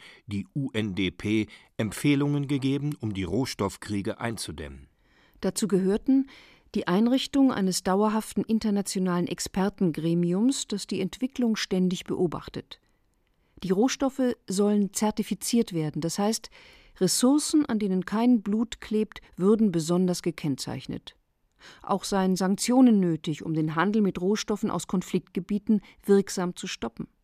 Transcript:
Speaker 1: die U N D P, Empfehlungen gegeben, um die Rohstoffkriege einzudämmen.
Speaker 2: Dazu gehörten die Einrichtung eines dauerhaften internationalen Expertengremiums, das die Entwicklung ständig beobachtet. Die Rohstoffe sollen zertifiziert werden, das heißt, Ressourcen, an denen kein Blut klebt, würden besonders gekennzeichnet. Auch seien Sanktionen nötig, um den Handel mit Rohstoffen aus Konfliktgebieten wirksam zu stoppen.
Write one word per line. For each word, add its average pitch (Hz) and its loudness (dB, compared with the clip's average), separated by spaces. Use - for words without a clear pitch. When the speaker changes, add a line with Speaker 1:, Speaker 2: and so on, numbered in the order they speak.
Speaker 1:
die 98 -6
U 135 -4
N 107 -4
D 92 0
P, 107 -2
Empfehlungen 143 0
gegeben, 143 -2
um 107 -4
die 95 -4
Rohstoffkriege 101 -4
einzudämmen. 76 -10
Speaker 2:
Dazu 190 -2
gehörten 202 2
die - -2
Einrichtung 247 2
eines 185 0
dauerhaften 208 0
internationalen 196 0
Expertengremiums, 175 0
das 202 -6
die 202 -4
Entwicklung 233 -2
ständig 185 -2
beobachtet. - -6
Die 180 -2
Rohstoffe 254 0
sollen 202 2
zertifiziert 220 -2
werden, 156 -4
das 165 -4
heißt, 208 -2
Ressourcen, 285 4
an 220 -2
denen 185 0
kein 233 2
Blut 220 -4
klebt, 214 -4
würden 208 4
besonders 175 0
gekennzeichnet. - -6
Auch - -4
seien 190 2
Sanktionen 220 4
nötig, 160 -2
um 160 -6
den 156 -2
Handel 202 2
mit 185 0
Rohstoffen 208 -2
aus - -4
Konfliktgebieten 196 -2
wirksam 196 2
zu - -12
stoppen. - -10